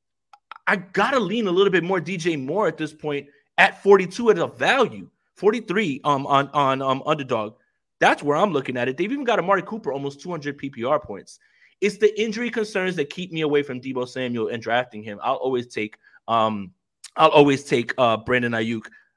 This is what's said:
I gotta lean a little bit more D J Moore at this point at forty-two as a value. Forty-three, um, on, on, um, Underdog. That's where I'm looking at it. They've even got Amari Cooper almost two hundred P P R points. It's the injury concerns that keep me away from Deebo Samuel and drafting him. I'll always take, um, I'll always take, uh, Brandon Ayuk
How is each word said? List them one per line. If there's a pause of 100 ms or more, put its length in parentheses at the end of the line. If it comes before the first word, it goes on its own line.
(680)
I
gotta
lean
a
little
bit
more
D
J
Moore
at
this
point (320)
at
forty-two
as
a
value. (240)
Forty-three,
um,
on,
on,
um,
Underdog. (420)
That's
where
I'm
looking
at
it.
They've
even
got
Amari
Cooper
almost
two
hundred
P
P
R
points. (420)
It's
the
injury
concerns
that
keep
me
away
from
Deebo
Samuel
and
drafting
him.
I'll
always
take, (300)
um, (440)
I'll
always
take,
uh,
Brandon
Ayuk (300)